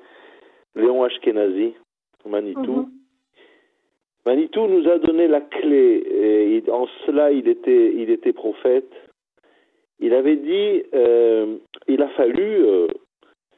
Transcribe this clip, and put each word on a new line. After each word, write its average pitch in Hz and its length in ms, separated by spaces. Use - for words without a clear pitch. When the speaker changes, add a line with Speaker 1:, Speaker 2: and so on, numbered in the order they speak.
Speaker 1:
Léon 127 300
Ashkenazi, 107 680
Manitou. 104 500
Speaker 2:
Mhm. - 140
Speaker 1:
Manitou 156 420
nous 175 220
a 170 100
donné 160 300
la 147 140
clé, 135 640
et 107 500
il, 113 140
en 123 160
cela 147 240
il 131 180
était, 117 460
il 113 160
était 117 220
prophète. 127 580
Il 117 140
avait 143 220
dit, 185 460
euh, 117 640
il 135 160
a 139 80
fallu, 165 540
euh, 92 240